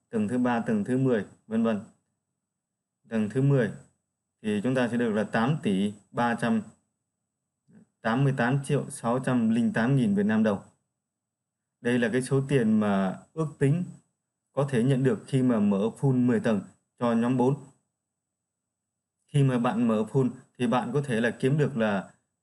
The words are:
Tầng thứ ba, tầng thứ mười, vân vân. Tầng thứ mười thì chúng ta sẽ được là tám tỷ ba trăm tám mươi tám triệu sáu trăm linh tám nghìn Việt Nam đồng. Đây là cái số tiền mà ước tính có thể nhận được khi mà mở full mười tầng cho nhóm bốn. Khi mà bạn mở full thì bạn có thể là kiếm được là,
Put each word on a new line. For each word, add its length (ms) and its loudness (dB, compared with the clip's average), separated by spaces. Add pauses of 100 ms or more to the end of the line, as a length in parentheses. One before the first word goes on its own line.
Tầng 180 -2
thứ 100 -4
ba, 220 0
tầng 240 -2
thứ 140 -2
mười, 280 0 (220)
vân 160 -2
vân. 160 0 (1300)
Tầng 200 -2
thứ 120 -2
mười 300 2 (720)
thì 220 -2
chúng 120 -2
ta 120 0
sẽ 100 -4
được 160 0
là 100 0
tám 400 -2
tỷ 300 0 (180)
ba 240 -2
trăm 260 -2 (1400)
tám 220 0
mươi 140 2
tám 260 0
triệu 260 -4
sáu 300 -4
trăm 300 0
linh 240 0
tám 220 2
nghìn 200 2
Việt 100 2
Nam 180 2
đồng. 160 0 (1200)
Đây 180 0
là 120 0
cái 100 0
số 260 0
tiền 320 2
mà 400 0 (140)
ước 140 -4 (120)
tính 240 2 (680)
có 180 0
thể 140 2
nhận 200 2
được 240 0
khi 160 0
mà 160 2
mở 300 2 (100)
full 260 2
mười 140 2
tầng 220 0 (380)
cho 140 0
nhóm 240 0
bốn. 180 2 (1800)
Khi 100 4
mà 160 2
bạn 280 0
mở 240 0
full 180 0 (280)
thì 100 0
bạn 260 0
có 80 0
thể 200 -2
là 100 2
kiếm 260 0
được 200 0
là, 320 -2 (340)